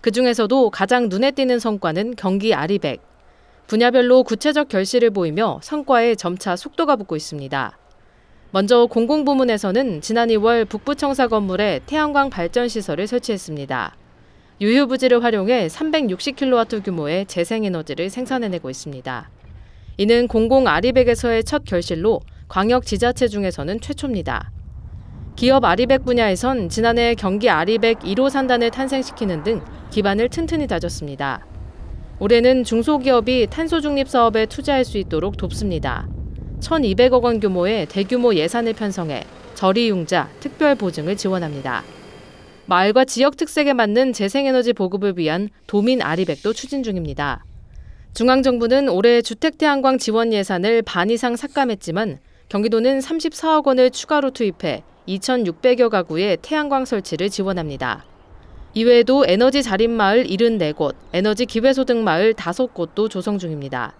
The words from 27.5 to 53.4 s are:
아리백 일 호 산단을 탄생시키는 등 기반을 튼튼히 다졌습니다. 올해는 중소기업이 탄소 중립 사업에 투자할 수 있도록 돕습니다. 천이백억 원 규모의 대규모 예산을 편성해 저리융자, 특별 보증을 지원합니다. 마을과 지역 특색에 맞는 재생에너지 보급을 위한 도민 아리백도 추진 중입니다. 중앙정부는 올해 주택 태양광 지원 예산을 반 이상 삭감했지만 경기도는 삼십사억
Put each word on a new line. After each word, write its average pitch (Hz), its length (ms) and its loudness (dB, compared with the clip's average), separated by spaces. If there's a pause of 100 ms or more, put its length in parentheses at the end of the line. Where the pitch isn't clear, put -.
아리백 214 540 2
일 196 140 -2
호 269 100 4
산단을 247 420 0
탄생시키는 254 720 -4
등 208 160 -2 (300)
기반을 208 380 0
튼튼히 320 380 -2
다졌습니다. 143 800 -6 (720)
올해는 240 460 4
중소기업이 247 840 2
탄소 320 320 -2
중립 285 280 -2
사업에 226 380 2
투자할 262 380 0
수 226 140 -6
있도록 180 380 -4
돕습니다. 165 720 -4 (520)
천이백억 247 600 2
원 233 160 0
규모의 190 480 0
대규모 226 480 0
예산을 226 380 0
편성해 185 520 -6 (300)
저리융자, 190 760 0 (120)
특별 285 340 2
보증을 180 420 -4
지원합니다. 147 680 -4 (840)
마을과 208 380 4
지역 262 320 0
특색에 294 360 0
맞는 240 400 2
재생에너지 247 600 0
보급을 190 440 -2
위한 175 320 -2 (200)
도민 233 340 2
아리백도 175 500 -2
추진 269 300 -6
중입니다. 165 640 -6 (680)
중앙정부는 254 760 2
올해 233 340 4
주택 302 340 -2
태양광 269 420 2
지원 226 340 0
예산을 208 500 0
반 185 280 0
이상 240 260 0
삭감했지만 214 840 -4 (300)
경기도는 226 520 0
삼십사억 311 680 -2